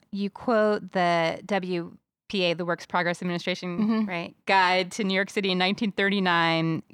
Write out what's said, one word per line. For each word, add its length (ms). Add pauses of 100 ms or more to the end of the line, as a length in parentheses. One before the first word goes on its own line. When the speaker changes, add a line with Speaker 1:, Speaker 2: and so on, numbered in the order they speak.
(120)
Speaker 1:
you 180
quote 600
the 520
W 520 (320)
P 160
A, 100
the 100
Works 220
Progress 360
Administration, 560
Speaker 2:
Mm-hmm. 300
Speaker 1:
right, 280 (100)
guide 460
to 100
New 120
York 160
City 200
in 80
nineteen 320
thirty-nine, 1040